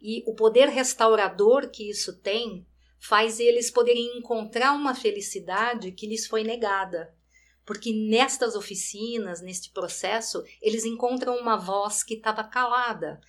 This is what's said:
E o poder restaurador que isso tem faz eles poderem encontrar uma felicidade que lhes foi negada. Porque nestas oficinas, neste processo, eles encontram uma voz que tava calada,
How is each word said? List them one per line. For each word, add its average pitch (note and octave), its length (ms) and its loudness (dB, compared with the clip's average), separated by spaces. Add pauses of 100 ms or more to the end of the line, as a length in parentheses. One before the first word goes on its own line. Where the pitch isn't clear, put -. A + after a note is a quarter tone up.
E G#3+ 260 -6
o A3 80 -4
poder A3 360 8
restaurador A3+ 1000 4
que G#3 200 -12
isso G#3 300 -8
tem G#3 460 -6 (320)
faz A3 400 2
eles A#3+ 320 4
poderem A#3+ 460 2
encontrar A#3 560 0
uma C#4+ 220 0
felicidade G3+ 960 -4
que G#3+ 140 -12
lhes G#3+ 200 -6
foi A3 160 -2
negada. G3 720 -4 (500)
Porque A#3 280 -6
nestas A3+ 640 2
oficinas, G3+ 840 -8
neste F#3 300 -12
processo, F#3+ 760 -4 (160)
eles A3 240 0
encontram B3 540 -2
uma A#3 180 0
voz G3+ 460 -2
que A3 140 -6
tava A3 280 -2
calada, A#3+ 840 -2